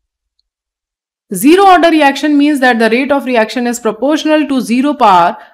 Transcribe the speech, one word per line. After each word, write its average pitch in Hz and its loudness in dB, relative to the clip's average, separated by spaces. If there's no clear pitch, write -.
Zero 302 2
order 349 4
reaction 294 0
means 285 0
that 247 0
the 226 0
rate 254 -2
of 277 -2
reaction 240 -2
is 240 -6
proportional 294 -2
to 269 -4
zero 247 -2
power 226 2